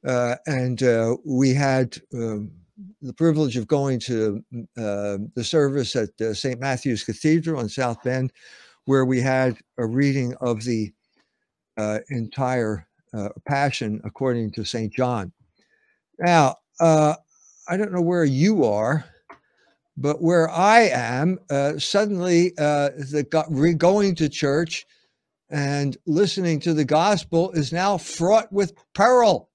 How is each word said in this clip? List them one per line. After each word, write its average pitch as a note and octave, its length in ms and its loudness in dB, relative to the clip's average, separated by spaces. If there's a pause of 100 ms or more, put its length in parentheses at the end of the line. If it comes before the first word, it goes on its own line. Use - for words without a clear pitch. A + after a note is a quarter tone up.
Uh, B2 300 -2 (100)
and, B2+ 380 -4
uh, A2+ 320 2 (100)
we C3 280 2
had, C3 440 0 (160)
um, A2 380 -6 (500)
the B2+ 120 -14
privilege D#3 440 0
of A2 100 -6
going C#3 320 0
to, A2 440 -2 (340)
uh, G2+ 400 -6 (180)
the A#2+ 80 -6
service C#3 520 0
at, A2 140 -2 (100)
uh, A2 140 -2
Saint G#2 260 -6
Matthew's C3 440 -4
Cathedral D#3 580 -2
in A2 80 -4
South A#2+ 340 -4
Bend, C3 300 -2 (520)
where C3+ 200 4
we B2+ 160 0
had C3 360 0 (200)
a A#2+ 80 -2
reading C3 560 -2
of A#2 220 -2
the, A2 300 -4 (840)
uh, G#2+ 220 -4 (100)
entire, A#2 800 -4 (260)
uh, G#2 160 -8 (180)
Passion C3 560 -2
according A#2 480 -4
to A2+ 120 -8
Saint A2 300 -6
John. A#2+ 380 -4 (880)
Now, E3+ 380 4 (220)
uh, D#3 360 4 (520)
I F3 100 -2
don't G3+ 160 -2
know F3+ 80 0
where E3+ 240 2
you D3+ 400 4
are, A2 400 0 (920)
but C#3+ 240 -2
where E3 280 4
I G#3 400 6
am, B2+ 500 -2 (100)
uh, C#3+ 300 -2
suddenly, F3+ 760 2
uh, D3 340 0 (200)
the D3 180 -2
go-, D#3+ 200 0
re-, D#3 240 2
going F#3+ 420 2
to D#3 140 -2
church D3+ 560 -2 (680)
and C#3+ 540 -2
listening E3+ 540 0
to E3+ 140 -2
the D3+ 120 0
gospel E3+ 680 0
is D#3 220 -4
now F#3 240 0
fraught G#3 540 0
with F#3+ 200 -2 (220)
peril A3+ 600 4